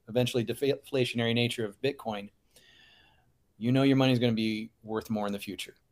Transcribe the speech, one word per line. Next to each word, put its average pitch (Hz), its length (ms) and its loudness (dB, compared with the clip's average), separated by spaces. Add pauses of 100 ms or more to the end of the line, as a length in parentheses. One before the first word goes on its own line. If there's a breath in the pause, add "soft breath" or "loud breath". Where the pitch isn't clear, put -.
eventually 123 340 0
deflationary 120 920 -2
nature 120 300 0
of 101 180 -10
Bitcoin, 107 480 -6 (1300 soft breath)
you 117 140 0
know 135 120 4
your 139 120 6
money's 131 240 4
gonna 117 140 4
be 110 360 -2 (140)
worth 110 260 -6
more 104 180 -2
in 101 40 -2
the 101 80 -4
future. - 360 -10 (160)